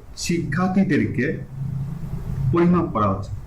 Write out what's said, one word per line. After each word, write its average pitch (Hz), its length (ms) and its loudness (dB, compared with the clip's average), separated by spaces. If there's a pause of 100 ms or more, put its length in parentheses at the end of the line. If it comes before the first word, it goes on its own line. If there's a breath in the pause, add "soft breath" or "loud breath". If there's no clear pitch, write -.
(180)
শিক্ষার্থীদেরকে 165 1200 2 (1160)
পরিমাপ 175 360 4
করা 107 180 2
হচ্ছে, 98 240 -2 (160)